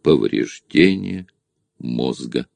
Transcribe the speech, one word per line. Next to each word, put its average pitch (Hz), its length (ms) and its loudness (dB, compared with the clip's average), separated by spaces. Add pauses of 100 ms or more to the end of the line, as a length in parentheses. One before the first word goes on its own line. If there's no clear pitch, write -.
Повреждение 92 1300 0 (500)
мозга. 60 760 -4